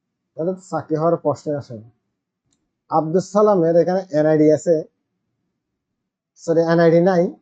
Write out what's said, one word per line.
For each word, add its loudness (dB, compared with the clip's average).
তাহলে -6
তো -20
চাকরি -6
হওয়ার 0
প্রশ্নই -6
আসে -18
না। -20
আব্দুল -2
সালামের 2
এখানে -2
এনআইডি 2
আছে, 0
সরি, 0
এনআইডি 4
নাই, 0